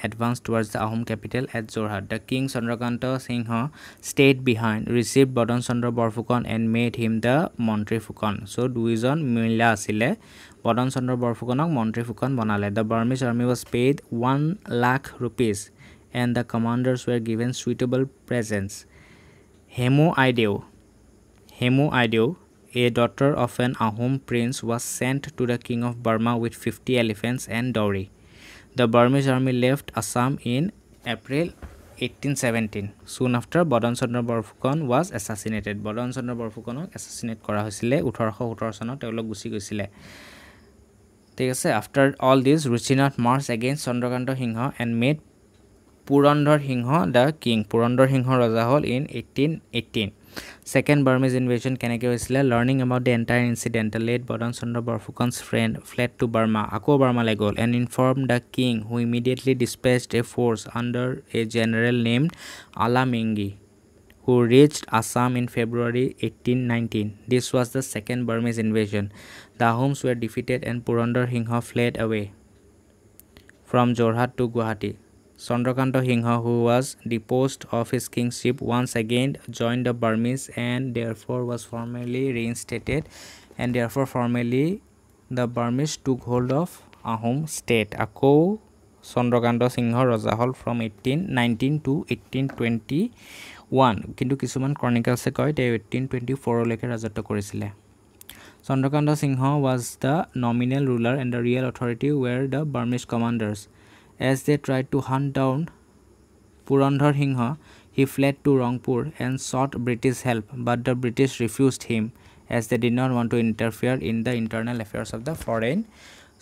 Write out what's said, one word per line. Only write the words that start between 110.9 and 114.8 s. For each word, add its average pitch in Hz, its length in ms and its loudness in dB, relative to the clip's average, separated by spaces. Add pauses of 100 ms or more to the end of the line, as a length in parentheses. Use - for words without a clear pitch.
British 127 280 0 (120)
refused 131 380 0 (100)
him 110 120 0 (520)
as 117 140 2
they 123 140 2
did 120 140 2
not 131 180 2
want 120 180 0
to 120 120 2
interfere 117 500 0 (140)
in 113 60 0 (100)
the 127 160 0
internal 113 420 -4